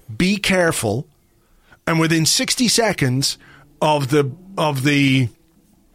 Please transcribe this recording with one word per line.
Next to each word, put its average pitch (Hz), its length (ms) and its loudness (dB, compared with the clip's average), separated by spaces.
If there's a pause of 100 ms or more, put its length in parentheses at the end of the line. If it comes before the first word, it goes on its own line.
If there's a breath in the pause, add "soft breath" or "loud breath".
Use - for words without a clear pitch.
(160)
be 190 220 0
careful," 160 680 -2 (800 soft breath)
and 160 140 0
within 160 260 2
sixty - 400 0
seconds 143 720 0 (440 loud breath)
of 151 260 0
the, 139 220 2 (260)
of 151 260 -2
the, 135 460 2 (680)